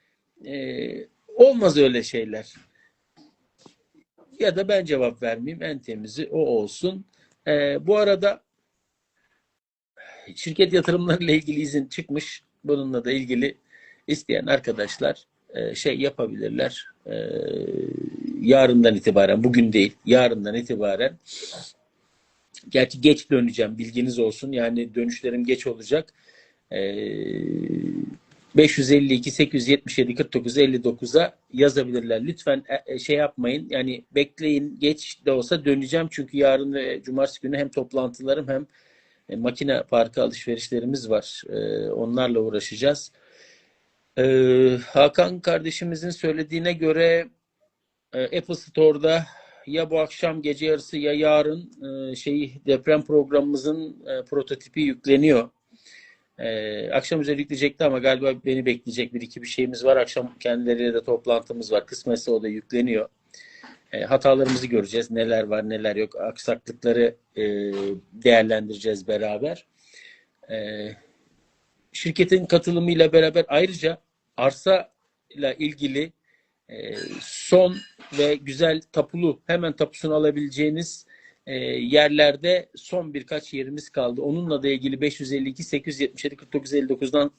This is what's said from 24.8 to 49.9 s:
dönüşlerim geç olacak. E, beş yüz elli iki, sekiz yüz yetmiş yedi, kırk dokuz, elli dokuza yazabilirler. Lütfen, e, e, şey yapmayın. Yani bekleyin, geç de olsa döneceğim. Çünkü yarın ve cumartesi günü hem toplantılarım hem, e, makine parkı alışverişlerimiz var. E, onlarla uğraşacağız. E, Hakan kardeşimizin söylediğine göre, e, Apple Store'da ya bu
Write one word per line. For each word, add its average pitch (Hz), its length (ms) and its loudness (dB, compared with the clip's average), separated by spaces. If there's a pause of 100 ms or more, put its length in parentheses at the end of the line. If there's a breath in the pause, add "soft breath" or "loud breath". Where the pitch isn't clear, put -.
dönüşlerim 120 500 -4
geç 123 220 -2
olacak. 117 460 -4 (580 soft breath)
E, 98 80 -6 (1800)
beş 147 200 6
yüz 135 140 2
elli 139 220 6
iki, 127 180 -2
sekiz 143 300 0
yüz 117 60 -4
yetmiş - 300 0
yedi, 120 180 0
kırk - 180 -4
dokuz, 120 240 -2
elli 131 260 4
dokuza 123 520 0 (180)
yazabilirler. 123 760 0
Lütfen, 143 420 -2
e, 135 240 -6
e, 127 60 -8
şey 147 160 0
yapmayın. 143 540 -2
Yani 127 420 -6
bekleyin, 143 680 -2
geç - 460 -4
de 143 60 2
olsa 135 340 -2
döneceğim. 139 460 0
Çünkü 143 260 -8
yarın 139 360 2
ve 135 300 -6
cumartesi 135 380 -2
günü 139 160 -4
hem 139 120 -4
toplantılarım 131 800 -4
hem, 139 200 -4 (600 soft breath)
e, 98 60 -8
makine 123 480 -2
parkı 117 400 2
alışverişlerimiz 120 880 -4
var. - 400 -4
E, 107 420 -4
onlarla 117 480 -2
uğraşacağız. 110 720 -2 (1080 soft breath)
E, 127 60 2 (640)
Hakan 175 520 4
kardeşimizin 165 680 -4
söylediğine 165 640 -4
göre, 165 540 2 (840)
e, 131 100 -2
Apple 165 320 -6
Store'da 156 680 2 (420 loud breath)
ya 156 220 -4
bu 160 100 0